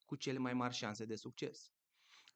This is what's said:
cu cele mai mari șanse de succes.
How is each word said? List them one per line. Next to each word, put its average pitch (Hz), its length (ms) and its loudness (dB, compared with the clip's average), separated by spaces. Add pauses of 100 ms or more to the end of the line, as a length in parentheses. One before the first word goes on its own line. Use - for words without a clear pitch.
cu 143 120 -4
cele 135 220 2
mai 127 160 2
mari 123 200 4
șanse 110 300 -2
de 110 120 -2
succes. - 540 -6 (640)